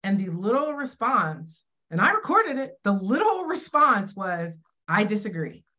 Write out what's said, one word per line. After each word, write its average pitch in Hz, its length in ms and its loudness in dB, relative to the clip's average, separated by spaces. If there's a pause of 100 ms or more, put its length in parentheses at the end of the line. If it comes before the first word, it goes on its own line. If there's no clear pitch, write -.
And 196 140 2
the 190 120 -2
literal 240 440 -2
response, 208 920 -4 (260)
and 170 80 -2
I 269 120 4
recorded 403 460 2
it, 269 280 -6
the 202 80 4
literal 320 500 2
response 294 720 2
was, 175 420 -4 (300)
"I 190 160 2
disagree. 202 640 -4 (140)